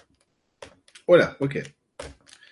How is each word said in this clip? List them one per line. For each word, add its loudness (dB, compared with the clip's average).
Voilà, 4
ok. -4